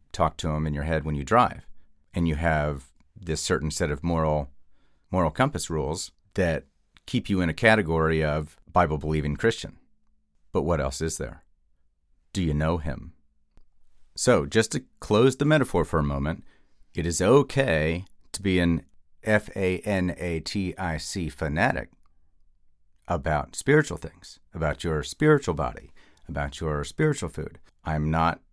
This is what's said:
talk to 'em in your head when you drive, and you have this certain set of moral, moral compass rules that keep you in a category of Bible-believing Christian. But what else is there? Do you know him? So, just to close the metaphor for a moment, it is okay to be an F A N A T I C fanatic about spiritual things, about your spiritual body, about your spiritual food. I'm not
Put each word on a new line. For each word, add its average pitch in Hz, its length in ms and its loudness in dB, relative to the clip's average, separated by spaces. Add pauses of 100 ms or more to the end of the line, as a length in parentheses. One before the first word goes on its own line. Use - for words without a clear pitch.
(120)
talk 78 260 0
to 82 120 -4
'em 78 160 -2
in 76 80 -2
your 71 100 -4
head 78 200 0
when 76 100 -2
you 71 100 -4
drive, 113 420 2 (480)
and 85 120 0
you 78 100 0
have 76 560 0 (240)
this 80 260 -6
certain 80 280 0
set 80 200 -2
of 73 140 -6
moral, 78 460 0 (600)
moral 87 200 2
compass 131 380 -2
rules 78 440 -4 (220)
that 82 320 0 (400)
keep - 220 -4
you 95 120 2
in 87 80 2
a 78 60 -2
category 82 680 4
of 76 380 -2 (120)
Bible-believing 76 640 2
Christian. - 420 -4 (760)
But 87 100 0
what 80 180 0
else 67 200 -4
is 80 180 -4
there? - 260 -12 (880)
Do 98 100 -2
you 76 120 2
know 80 240 0
him? 73 360 -8 (1000)
So, 92 320 2
just 110 260 0
to - 120 -6 (160)
close 120 360 4
the 143 80 0
metaphor 139 400 4
for - 140 0
a 76 60 2
moment, 71 400 -4 (520)
it 82 80 -4
is 85 160 -2
okay 95 840 4 (260)
to - 80 -10
be 95 180 2
an 85 280 2 (360)
F 107 320 0
A 92 260 0
N 92 360 -2
A 82 240 -4
T 92 380 -4
I 85 180 -4
C 80 320 -6
fanatic 78 640 -2 (1160)
about 76 480 -2
spiritual 147 440 2
things, - 420 -16 (140)
about 78 280 -2
your 78 200 -2
spiritual 147 500 2
body, 73 400 -6 (340)
about 73 320 -6
your 73 260 -4
spiritual 151 440 -2
food. - 300 -10 (260)
I'm 78 260 -2
not 82 300 2 (120)